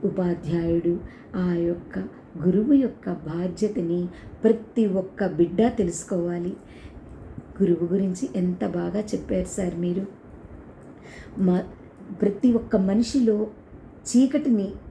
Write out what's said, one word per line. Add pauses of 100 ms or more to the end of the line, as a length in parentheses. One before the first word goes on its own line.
ఉపాధ్యాయుడు (180)
ఆ
యొక్క (460)
గురువు
యొక్క
బాధ్యతని (360)
ప్రతి
ఒక్క
బిడ్డ
తెలుసుకోవాలి. (1080)
గురువు
గురించి
ఎంత
బాగా
చెప్పారు
సార్
మీరు. (1300)
మ-, (580)
ప్రతి
ఒక్క
మనిషిలో (600)
చీకటిని (200)